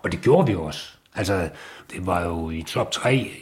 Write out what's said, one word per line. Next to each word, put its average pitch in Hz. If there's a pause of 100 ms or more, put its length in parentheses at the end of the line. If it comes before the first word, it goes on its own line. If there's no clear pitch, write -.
og 87
det 87
gjorde 156
vi 117
jo 87
også. - (160)
Altså, 101 (600)
det 92
var 87
jo 82
i 82
top 113
tre 127 (100)